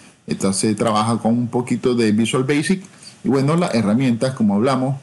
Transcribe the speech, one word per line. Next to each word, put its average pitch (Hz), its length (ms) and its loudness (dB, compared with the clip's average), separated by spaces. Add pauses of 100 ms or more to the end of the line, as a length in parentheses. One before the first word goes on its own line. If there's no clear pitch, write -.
(260)
Entonces 98 500 -2
trabaja 113 420 0
con 117 200 0
un 120 100 -2
poquito 123 460 -2
de 113 180 2
Visual 113 320 0
Basic. 151 380 0 (420)
Y - 40 -2
bueno, 139 280 2
las 175 180 0
herramientas, 117 600 0
como 101 220 2
hablamos, 131 460 0